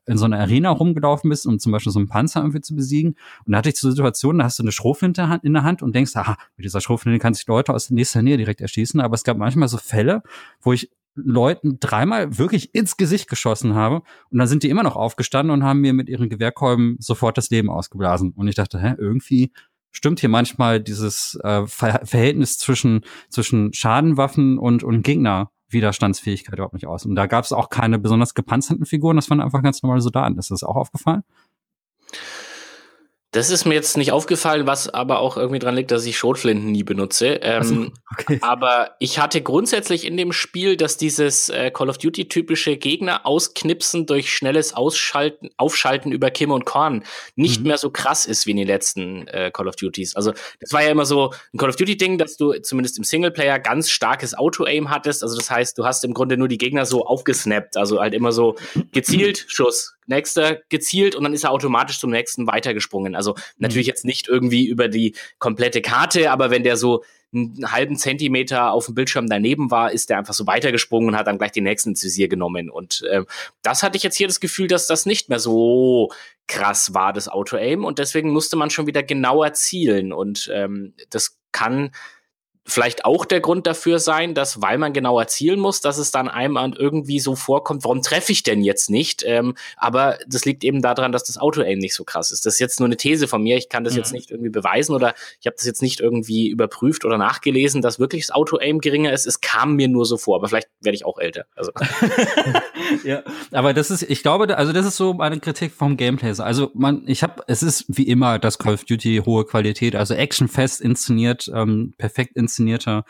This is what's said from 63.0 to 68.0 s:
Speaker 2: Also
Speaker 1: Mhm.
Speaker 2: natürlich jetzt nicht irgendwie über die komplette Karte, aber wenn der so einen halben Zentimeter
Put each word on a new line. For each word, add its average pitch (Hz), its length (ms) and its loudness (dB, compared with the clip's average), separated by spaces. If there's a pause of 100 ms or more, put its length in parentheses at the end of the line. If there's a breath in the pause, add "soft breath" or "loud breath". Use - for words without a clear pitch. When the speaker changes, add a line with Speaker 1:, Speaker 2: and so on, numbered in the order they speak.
Speaker 2:
Also 101 180 -2
Speaker 1:
Mhm. - 80 -16 (160 loud breath)
Speaker 2:
natürlich 113 300 -2
jetzt - 180 -6
nicht 131 220 -4
irgendwie 123 400 2
über 120 200 0
die 110 280 0 (240 loud breath)
komplette 120 420 0
Karte, 151 500 2
aber 131 200 2
wenn 123 120 4
der 120 140 2
so 120 260 2 (300 loud breath)
einen 117 380 -4
halben 139 260 0
Zentimeter 131 720 0